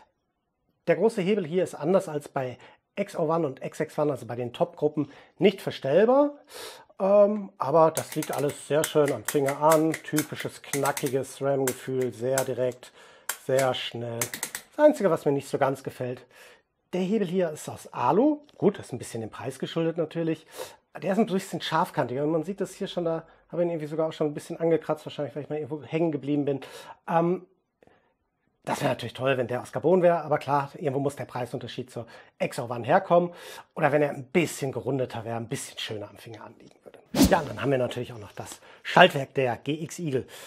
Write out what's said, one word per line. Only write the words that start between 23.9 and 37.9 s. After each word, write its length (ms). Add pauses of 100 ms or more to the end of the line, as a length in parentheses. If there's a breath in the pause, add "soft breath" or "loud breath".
auch 40
schon 140
ein 80
bisschen 240
angekratzt, 460
wahrscheinlich, 320
weil 60
ich 80
mal 80
irgendwo 240
hängen 280
geblieben 360
bin. 140 (460 loud breath)
Ähm, 400 (1200 soft breath)
das 160
wäre 80
natürlich 240
toll, 240
wenn 100
der 140
aus 100
Carbon 320
wäre, 200
aber 160
klar, 360
irgendwo 260
muss 140
der 120
Preisunterschied 640
zur 160 (320 loud breath)
X 200
O 60
one 200
herkommen. 460 (440 loud breath)
Oder 180
wenn 100
er 80
ein 140
bisschen 480
gerundeter 540
wäre, 100
ein 120
bisschen 300
schöner 300
am 80
Finger 260
anliegen 400
würde. 160 (320)
Ja, 100
und 80
dann 140
haben 80
wir 80
natürlich 340